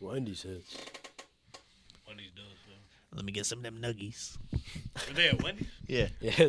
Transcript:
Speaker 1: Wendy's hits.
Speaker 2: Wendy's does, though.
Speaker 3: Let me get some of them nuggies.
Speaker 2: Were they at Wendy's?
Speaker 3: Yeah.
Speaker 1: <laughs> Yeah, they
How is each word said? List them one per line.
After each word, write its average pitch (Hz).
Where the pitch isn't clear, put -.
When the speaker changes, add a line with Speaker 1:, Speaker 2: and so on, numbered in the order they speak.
Speaker 1:
Wendy's 104
hits. 92
Speaker 2:
Wendy's 101
does, 101
though. -
Speaker 3:
Let 104
me 101
get 101
some 117
of 123
them 113
nuggies. 110
Speaker 2:
Were 139
they 165
at 127
Wendy's? 196
Speaker 3:
Yeah. 120
Speaker 1:
<laughs> -
Yeah, 113
they 165